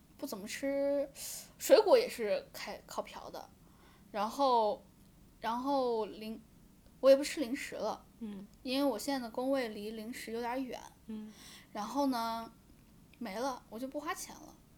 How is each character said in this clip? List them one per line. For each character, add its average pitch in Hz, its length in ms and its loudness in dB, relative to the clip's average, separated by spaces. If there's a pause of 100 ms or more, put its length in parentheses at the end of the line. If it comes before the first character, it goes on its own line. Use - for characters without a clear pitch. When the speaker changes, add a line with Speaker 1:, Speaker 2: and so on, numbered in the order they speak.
(180)
Speaker 1:
不 294 100 -8
怎 226 100 -6
么 190 100 -10
吃， 277 640 0 (480)
水 330 240 10
果 320 160 8
也 - 100 4
是 208 440 -4
开， - 340 -12
靠 - 160 -8
嫖 - 280 -12
的， 165 200 -14 (640)
然 208 180 -2
后， 240 560 2 (540)
然 233 200 -2
后 254 460 2
零， 220 360 -10 (580)
我 262 100 8
也 269 60 12
不 277 80 2
吃 - 160 -6
零 247 160 -2
食 - 200 -8
了， - 300 -4 (140)
Speaker 2:
嗯。 202 260 -10 (180)
Speaker 1:
因 254 140 -2
为 285 60 2
我 240 160 2
现 285 140 -2
在 254 120 -2
的 226 60 -10
工 254 200 -2
位 262 180 2
离 208 220 -8
零 226 220 -8
食 - 200 -10
有 233 80 -4
点 240 200 -2
远， 254 200 -6 (260)
Speaker 2:
嗯。 214 240 -10 (400)
Speaker 1:
然 208 140 -6
后 269 220 2
呢， 226 440 -2 (680)
没 202 160 -8
了， 247 340 -4
我 220 100 -12
就 262 80 -6
不 285 140 -6
花 330 120 -6
钱 - 220 -10
了。 - 200 -20 (220)